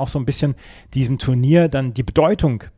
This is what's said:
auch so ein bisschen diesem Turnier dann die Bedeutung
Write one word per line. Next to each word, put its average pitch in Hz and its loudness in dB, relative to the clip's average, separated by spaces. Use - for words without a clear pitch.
auch 131 -4
so - -6
ein 131 -4
bisschen 143 -2
diesem 131 0
Turnier 139 2
dann 131 -4
die 123 -6
Bedeutung 160 0